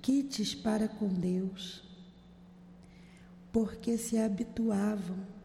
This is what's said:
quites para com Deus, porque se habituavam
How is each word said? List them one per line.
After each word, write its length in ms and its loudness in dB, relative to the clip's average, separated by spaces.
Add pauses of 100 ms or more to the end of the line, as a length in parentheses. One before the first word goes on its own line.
quites 540 2
para 320 2
com 200 -2
Deus, 760 -2 (1700)
porque 460 2
se 200 0
habituavam 1000 0 (280)